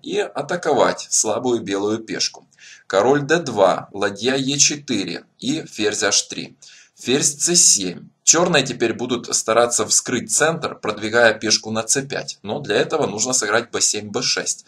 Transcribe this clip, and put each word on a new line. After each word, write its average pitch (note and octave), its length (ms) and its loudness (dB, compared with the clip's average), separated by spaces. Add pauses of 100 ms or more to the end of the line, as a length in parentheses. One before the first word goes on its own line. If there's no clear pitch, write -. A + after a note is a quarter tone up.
и G3+ 160 -4
атаковать C#3+ 920 0
слабую A#2 520 0
белую G2 360 -2
пешку. - 500 -6 (380)
Король B2+ 380 4
Д D3+ 160 2
два, G#2 540 2
ладья G2+ 420 -2
Е C#3 240 -2
четыре A2+ 640 -2 (160)
и D3 240 -4
ферзь G#2 400 -2
Аш - 180 2
три. - 340 -10 (440)
Ферзь C#3+ 380 0
С F3 180 0
семь. - 540 2 (140)
Чёрные E3 400 4
теперь A2+ 280 0
будут A#2+ 440 -4
стараться A2+ 500 2
вскрыть - 500 -2
центр, D3 440 0
продвигая G#2+ 560 2
пешку A2 340 -2
на A2 180 -4
С C#3 140 0
пять, - 400 -8
но A2+ 180 -6
для A2 180 0
этого D3+ 280 0
нужно A2 280 -2
сыграть A2 360 0
Б G2 120 -4
семь, G#2 280 -2
Б G2 140 -4
шесть. - 440 -4